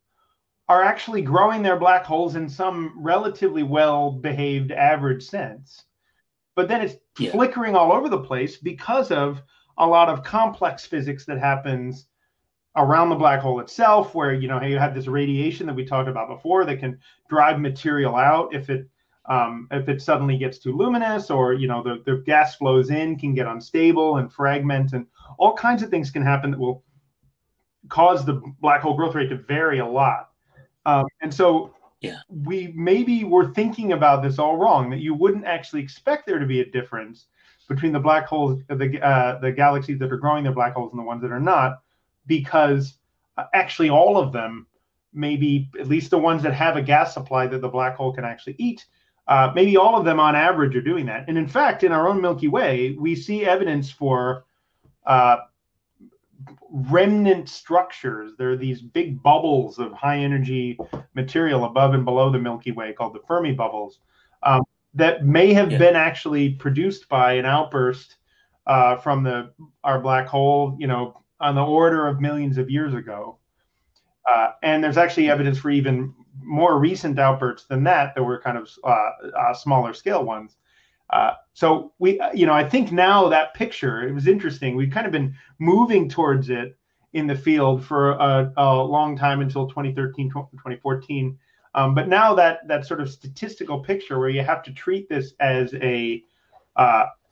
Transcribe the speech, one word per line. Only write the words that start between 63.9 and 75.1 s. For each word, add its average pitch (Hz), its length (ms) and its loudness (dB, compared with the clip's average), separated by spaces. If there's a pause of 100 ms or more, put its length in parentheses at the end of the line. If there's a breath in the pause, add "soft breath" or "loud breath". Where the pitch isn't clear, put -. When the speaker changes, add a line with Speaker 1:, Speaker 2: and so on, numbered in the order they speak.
Speaker 1:
um, 131 200 4 (320)
that 160 300 2
may 165 300 6
have 196 180 4
Speaker 2:
Yeah. 139 60 0
Speaker 1:
been 175 180 6
actually 151 540 0
produced 147 580 -2
by 127 240 4
an 127 140 0
outburst, 135 720 -2 (500)
uh, 127 300 4
from 135 280 -2
the, 123 280 -4 (300)
our 135 180 0
black 131 280 0
hole, 139 500 2
you 151 80 -4
know, 123 320 -4 (220)
on 143 160 0
the 139 80 2
order 160 420 4
of 139 140 -2
millions 143 360 -2
of 131 140 -2
years 143 240 -2
ago. 110 440 -12 (920)
Uh, 113 180 2 (120)
and 156 220 2
there's 147 120 0
actually 170 320 2